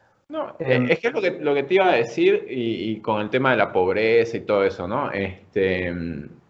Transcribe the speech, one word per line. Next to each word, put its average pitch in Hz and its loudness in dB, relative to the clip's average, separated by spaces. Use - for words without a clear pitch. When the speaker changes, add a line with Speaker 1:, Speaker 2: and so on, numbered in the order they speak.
Speaker 1:
No, 311 -8
Speaker 2:
Em. 127 0
Speaker 1:
eh, 160 2
es - 0
que 233 -4
es 247 0
lo 226 -4
que, 180 0
lo 147 -2
que 143 2
te 165 0
iba 190 4
a 143 4
decir, 165 2
y, 113 -4
y 107 -6
con 107 -2
el 107 -4
tema 131 2
de 117 2
la 98 2
pobreza 110 2
y - -4
todo 98 2
eso, 95 -2
¿no? 123 -2
Este, 92 -2
mm, 82 -8